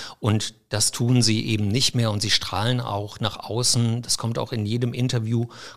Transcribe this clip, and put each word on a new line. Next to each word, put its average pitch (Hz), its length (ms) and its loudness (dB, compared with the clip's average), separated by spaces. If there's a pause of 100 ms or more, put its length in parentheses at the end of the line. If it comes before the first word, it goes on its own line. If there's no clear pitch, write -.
(200)
Und 107 340 0 (160)
das 107 220 0
tun 120 320 4
sie 113 240 2
eben 104 220 2
nicht 127 260 0
mehr 117 160 2
und 104 100 -2
sie 107 80 -2
strahlen 117 520 0
auch 104 380 -6
nach 110 180 -2 (120)
außen, 117 540 2
das - 160 -2
kommt 117 180 -2
auch 117 140 -4
in 107 160 -2
jedem 120 260 0
Interview, 120 540 0 (300)